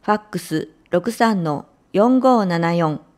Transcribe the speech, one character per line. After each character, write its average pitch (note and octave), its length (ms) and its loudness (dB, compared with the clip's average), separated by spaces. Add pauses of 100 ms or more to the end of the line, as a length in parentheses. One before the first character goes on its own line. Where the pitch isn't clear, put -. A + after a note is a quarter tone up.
フ - 80 -4
ァ G#3 40 4
ッ G#3+ 40 -2
ク G3 200 -10
ス - 300 -6 (220)
六 F3+ 200 -2
三 A3 320 0
の D3+ 240 -4 (260)
四 A#3+ 280 4
五 B3 240 2
七 E3+ 300 0
四 D#3+ 260 0 (180)